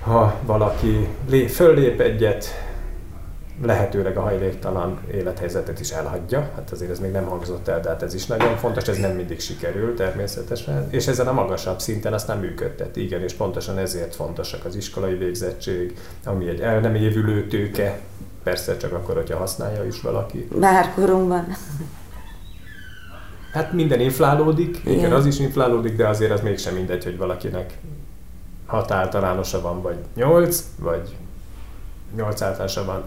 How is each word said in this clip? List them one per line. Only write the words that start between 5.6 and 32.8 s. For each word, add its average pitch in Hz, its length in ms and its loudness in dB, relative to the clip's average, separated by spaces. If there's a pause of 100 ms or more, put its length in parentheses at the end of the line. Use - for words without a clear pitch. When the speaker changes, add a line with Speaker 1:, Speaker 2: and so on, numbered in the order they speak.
Speaker 1:
is 73 100 -4
elhagyja. 85 680 -2
Hát - 160 -8
azért 87 200 -6
ez 90 80 -6
még 95 120 -2
nem 95 140 0
hangzott 90 420 -6
el, 85 120 2
de 85 100 -2
hát 82 120 -2
ez 87 120 -4
is 92 120 -6
nagyon 113 320 0
fontos, 110 300 -2
ez 101 100 0
nem 98 180 0
mindig 85 240 -6
sikerül 95 560 -4
természetesen. 117 920 -2
És 127 180 0
ezen 127 200 2
a 131 60 2
magasabb 95 460 0
szinten 107 340 -2
aztán 104 240 -2
működtet. - 580 -6
Igen, 95 260 -2
és 92 120 -4
pontosan 95 440 -4
ezért 87 380 -4
fontosak 80 500 -6
az 90 100 -6
iskolai 95 400 -2
végzettség, 90 840 -4 (280)
ami 92 220 -2
egy 82 120 -4
el 113 200 2
nem 110 160 2
évülő 107 520 2
tőke. 104 520 0 (440)
Persze 90 340 -2
csak - 160 -4
akkor, 87 220 -2
hogyha 82 220 -2
használja 104 460 -2
is 104 180 -6
valaki. - 460 -4 (120)
Speaker 2:
Bárkorunkban. 185 840 4 (2000)
Speaker 1:
Hát 160 200 -2
minden 151 260 4
inflálódik, 151 840 4
igen, - 140 4
Speaker 2:
Igen. - 140 4
Speaker 1:
az 139 140 6
is 139 140 4
inflálódik, 120 560 2
de 110 120 6
azért 107 240 4
az 101 100 2
mégsem 95 320 0
mindegy, 90 300 -2
hogy 87 140 -4
valakinek 90 600 -4 (880)
hat 107 260 0
általánosa 95 680 0
van, 87 200 -4
vagy 87 160 -2 (180)
nyolc, 170 480 4 (160)
vagy 82 360 -2 (1000)
nyolc 107 260 -4
általánosa 98 440 -2